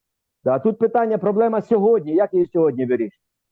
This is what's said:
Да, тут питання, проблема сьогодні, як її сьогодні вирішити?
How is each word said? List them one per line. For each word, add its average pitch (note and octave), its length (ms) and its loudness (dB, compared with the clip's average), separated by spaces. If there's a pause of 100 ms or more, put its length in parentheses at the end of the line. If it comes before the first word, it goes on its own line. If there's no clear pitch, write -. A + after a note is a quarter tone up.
(440)
Да, C3 160 0
тут A3 180 -2
питання, A3+ 400 0
проблема G#3 440 0
сьогодні, G3+ 520 0
як F#3+ 200 0
її F3+ 120 2
сьогодні D3 400 0
вирішити? A#2 380 -4 (280)